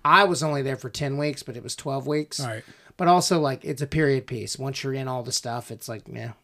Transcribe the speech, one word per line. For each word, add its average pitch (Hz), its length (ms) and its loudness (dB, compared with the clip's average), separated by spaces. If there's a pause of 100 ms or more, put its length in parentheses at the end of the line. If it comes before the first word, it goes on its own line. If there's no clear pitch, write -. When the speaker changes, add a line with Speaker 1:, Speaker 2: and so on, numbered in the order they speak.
Speaker 1:
I 170 200 8
was 175 180 2
only 147 220 0
there 135 140 -2
for 131 120 -8
ten 139 280 -4
weeks, 147 260 -4
but 117 120 -12
it 120 60 -12
was - 140 -10
twelve 135 320 -6
weeks. 151 320 -2
Speaker 2:
All 135 80 -4
right. 110 160 -8 (340)
Speaker 1:
But 180 100 2
also, 175 320 6
like, 139 240 0
it's 139 200 -4
a 139 40 -6
period 139 380 2
piece. 107 320 -6
Once 135 260 -6
you're 135 120 -2
in 131 120 -4
all 127 140 -4
the 123 100 -8
stuff, 120 380 -6
it's - 180 -12
like, 110 240 -10
yeah, 117 200 -10 (120)